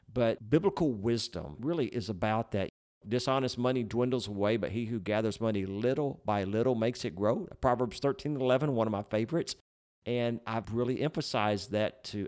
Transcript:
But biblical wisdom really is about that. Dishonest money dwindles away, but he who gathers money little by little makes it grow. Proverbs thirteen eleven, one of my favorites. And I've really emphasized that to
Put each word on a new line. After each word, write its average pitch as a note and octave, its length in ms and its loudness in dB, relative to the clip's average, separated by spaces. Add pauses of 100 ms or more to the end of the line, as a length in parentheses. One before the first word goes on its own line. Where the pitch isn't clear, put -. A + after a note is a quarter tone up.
(140)
But A2+ 360 2
biblical D#3+ 440 2
wisdom G2 680 -4
really D3 280 -2
is G2+ 200 -6
about A2 440 0
that. F#2+ 180 0 (360)
Dishonest B2+ 520 0
money B2 260 0
dwindles A#2+ 440 -2
away, G#2 280 2
but G2+ 160 -2
he A2+ 140 -2
who A2+ 140 -4
gathers G#2 420 0
money G#2+ 240 0
little B2+ 600 -2
by G#2 180 2
little A2 300 2
makes A#2 300 0
it E2+ 120 -4
grow. G#2 320 0 (120)
Proverbs B2 400 0
thirteen C#3 400 -2
eleven, C3 360 4
one A2+ 120 4
of A2 40 0
my G2+ 100 -2
favorites. A2+ 540 -2 (500)
And A#2+ 420 0
I've A2+ 260 -4
really A#2+ 280 0
emphasized G#2+ 720 0
that G#2 340 0
to G2+ 220 -4